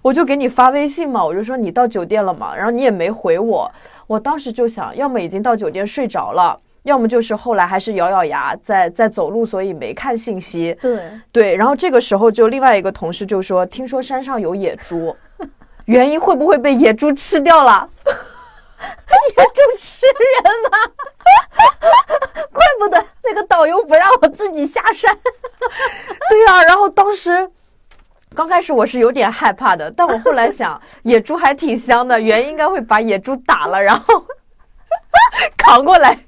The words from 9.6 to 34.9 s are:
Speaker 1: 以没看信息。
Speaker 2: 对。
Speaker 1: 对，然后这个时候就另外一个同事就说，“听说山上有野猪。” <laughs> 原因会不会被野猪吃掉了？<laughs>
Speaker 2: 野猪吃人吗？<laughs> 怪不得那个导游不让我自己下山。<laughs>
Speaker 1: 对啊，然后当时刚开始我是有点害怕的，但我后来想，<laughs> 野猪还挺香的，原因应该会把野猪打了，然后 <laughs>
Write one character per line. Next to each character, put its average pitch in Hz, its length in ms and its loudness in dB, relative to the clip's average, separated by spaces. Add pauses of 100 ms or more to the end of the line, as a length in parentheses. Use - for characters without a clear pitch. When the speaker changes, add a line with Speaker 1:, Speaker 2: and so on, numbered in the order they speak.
Speaker 1:
以 190 120 -6
没 127 200 -10
看 226 240 -8
信 214 240 -10
息。 170 400 -8
Speaker 2:
对。 240 180 -4 (320)
Speaker 1:
对， 202 240 2
然 208 120 0
后 285 80 0
这 359 160 -4
个 247 100 4
时 208 160 -2
候 220 140 2
就 220 160 2
另 269 140 -4
外 247 140 4
一 190 60 -2
个 196 100 -4
同 175 220 -10
事 202 120 -10
就 190 160 -4
说 185 260 -2
，“听 254 200 -14
说 254 140 -6
山 262 220 -8
上 254 180 -8
有 175 140 -6
野 190 220 -6
猪。” 165 380 -10 (500)
<laughs> - 200 -20
原 247 240 4
因 311 100 -2
会 359 160 0
不 302 120 0
会 370 100 4
被 277 160 0
野 233 200 4
猪 285 200 -2
吃 - 260 -4
掉 311 240 6
了？ 214 240 4 (100)
<laughs> - 60 -20 (760)
Speaker 2:
野 - 680 0
猪 - 180 2 (160)
吃 - 280 -8
人 539 80 6 (580)
吗？ 415 60 0 (960)
<laughs> 622 800 0
怪 605 100 2 (160)
不 415 80 0
得 339 160 0 (200)
那 427 100 -4
个 403 140 -6
导 330 180 4
游 359 180 0
不 311 120 2
让 359 120 4 (140)
我 320 60 4
自 392 240 -4
己 302 140 -6
下 285 140 -6 (140)
山。 415 240 0 (520)
<laughs> 523 600 -8
Speaker 1:
对 440 160 6
啊， 370 180 6
然 349 140 4
后 403 100 2
当 403 260 0
时 370 360 -2 (840)
刚 - 120 -4
开 359 140 2
始 330 100 -8
我 233 140 2
是 247 140 -6
有 233 120 4
点 226 200 0
害 226 200 -2
怕 196 240 0
的， 160 140 -10
但 349 180 0
我 - 120 0
后 233 140 0
来 233 160 0
想， 180 300 -8 (100)
<laughs> - 120 -20
野 226 180 2
猪 285 160 -4
还 285 200 2
挺 277 220 -4
香 247 300 0
的， 233 140 2
原 220 220 0
因 285 60 -6
应 311 60 -12
该 - 120 0
会 - 120 -2
把 220 220 0
野 214 160 -2
猪 254 200 -6
打 190 280 -2
了， 185 160 -2
然 208 180 2
后 - 240 2 (640)
<laughs> - 680 0